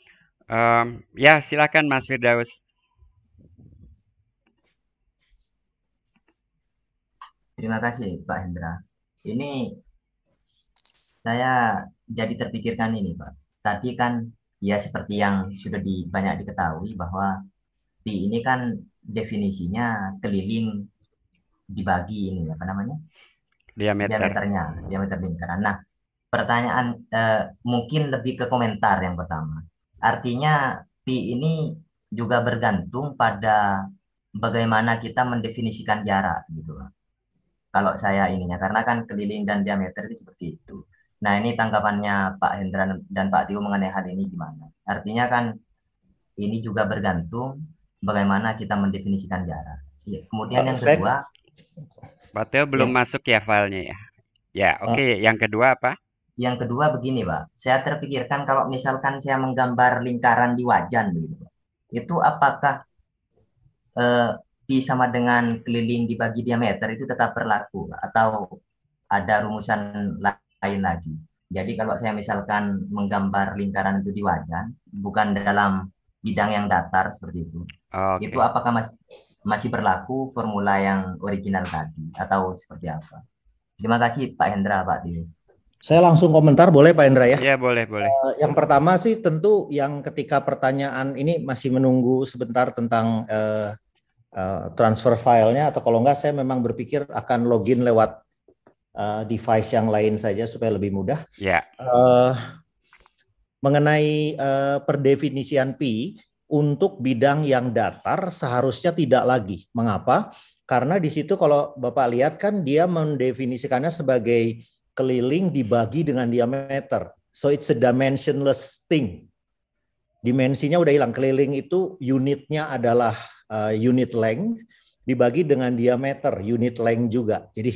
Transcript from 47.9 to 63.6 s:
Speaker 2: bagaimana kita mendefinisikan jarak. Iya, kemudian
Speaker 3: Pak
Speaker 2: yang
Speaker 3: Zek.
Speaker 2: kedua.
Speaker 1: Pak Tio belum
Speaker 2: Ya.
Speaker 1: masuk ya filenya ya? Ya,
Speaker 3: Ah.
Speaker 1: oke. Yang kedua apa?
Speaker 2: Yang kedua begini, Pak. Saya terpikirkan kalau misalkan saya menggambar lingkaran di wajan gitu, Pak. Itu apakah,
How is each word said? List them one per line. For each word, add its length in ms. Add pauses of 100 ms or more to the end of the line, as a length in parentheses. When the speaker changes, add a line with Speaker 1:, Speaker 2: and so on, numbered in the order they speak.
Speaker 2:
bagaimana 560
kita 200
mendefinisikan 680
jarak. 400 (240)
Iya, 200
kemudian 360
Speaker 3:
Pak 40
Speaker 2:
yang 120
Speaker 3:
Zek. 200
Speaker 2:
kedua. 140 (1160)
Speaker 1:
Pak 200
Tio 160
belum 240
Speaker 2:
Ya. 80
Speaker 1:
masuk 240
ya 200
filenya 380 (100)
ya? 60 (540)
Ya, 180 (100)
Speaker 3:
Ah. 120
Speaker 1:
oke. 120 (160)
Yang 280
kedua 280
apa? 200 (400)
Speaker 2:
Yang 280
kedua 280
begini, 360
Pak. 240
Saya 320
terpikirkan 640
kalau 240
misalkan 480
saya 200
menggambar 600
lingkaran 560
di 80
wajan 480
gitu, 320
Pak. 80 (400)
Itu 320
apakah, 600 (1120)